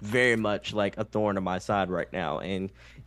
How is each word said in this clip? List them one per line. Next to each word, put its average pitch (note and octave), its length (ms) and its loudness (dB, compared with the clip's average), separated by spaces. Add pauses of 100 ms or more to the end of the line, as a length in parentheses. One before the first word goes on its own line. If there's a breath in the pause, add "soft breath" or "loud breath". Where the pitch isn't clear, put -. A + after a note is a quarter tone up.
very A#2+ 340 4
much G#2 380 0
like G2+ 240 0
a A2 80 -4
thorn G#2 320 0
in F#2+ 60 -2
my F#2 140 -2
side F#2+ 320 0
right F2 220 -2
now. D#2+ 280 -2
And F#2+ 300 -4 (380 soft breath)